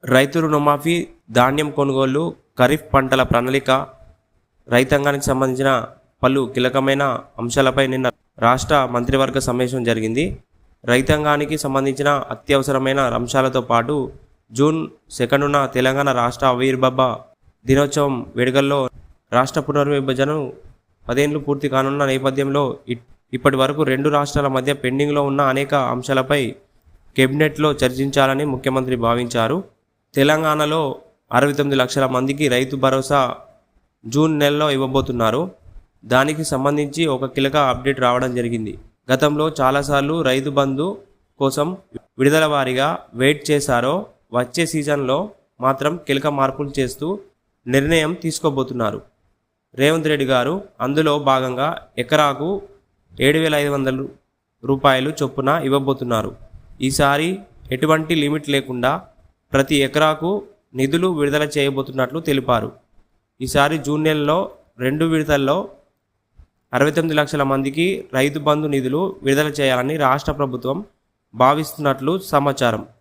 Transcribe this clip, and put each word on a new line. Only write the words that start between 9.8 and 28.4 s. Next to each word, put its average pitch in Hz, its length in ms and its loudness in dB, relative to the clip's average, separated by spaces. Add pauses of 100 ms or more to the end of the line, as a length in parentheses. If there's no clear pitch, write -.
జరిగింది. 113 420 -2 (580)
రైతాంగానికి 147 760 0
సంబంధించిన 135 520 -2 (220)
అత్యవసరమైన 135 680 0
అంశాలతో 127 600 0
పాటు 120 340 0 (560)
జూన్ 147 280 2 (320)
సెకండున 143 540 0
తెలంగాణ 131 460 0
రాష్ట్ర 123 360 0
ఆవిర్భావ 127 520 0 (680)
దినోత్సవం 139 500 2 (200)
వేడుకల్లో 135 440 0 (540)
రాష్ట్ర 131 280 0
పునర్విభజనను 139 840 0 (600)
పదేండ్లు 143 340 0
పూర్తి 143 300 -2
కానున్న 135 360 0
నేపథ్యంలో 135 580 0 (260)
ఇట్-, 120 180 -8 (260)
ఇప్పటి 135 240 2
వరకు 139 260 2
రెండు 135 260 0
రాష్ట్రాల 143 380 0
మధ్య 135 260 0
పెండింగ్లో 143 500 0
ఉన్న 139 180 0
అనేక 139 320 0 (200)
అంశాలపై 131 480 0 (720)
కేబినెట్లో 147 560 2
చర్చించాలని 135 760 0